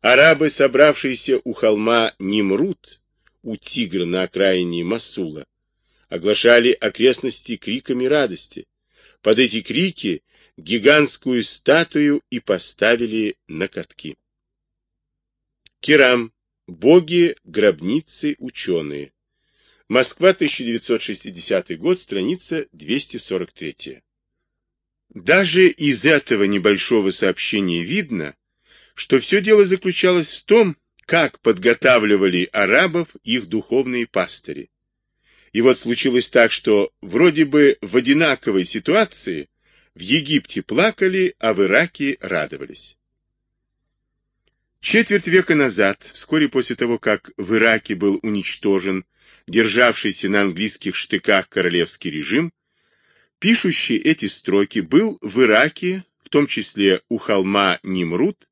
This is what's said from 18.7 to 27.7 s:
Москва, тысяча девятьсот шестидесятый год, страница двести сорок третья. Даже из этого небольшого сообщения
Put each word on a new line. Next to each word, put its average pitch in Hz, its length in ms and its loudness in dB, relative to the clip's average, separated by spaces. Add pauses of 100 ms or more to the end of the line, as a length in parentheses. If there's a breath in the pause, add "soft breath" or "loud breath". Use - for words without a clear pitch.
Москва, 131 460 2
тысяча 143 300 -4
девятьсот 117 380 -4
шестидесятый 90 760 -6
год, 180 220 -2
страница 151 720 -6
двести 85 460 -8
сорок 90 340 -8
третья. - 520 -16 (1080)
Даже 175 580 2
из 135 380 -4
этого 127 380 2
небольшого 101 680 0
сообщения 92 720 -4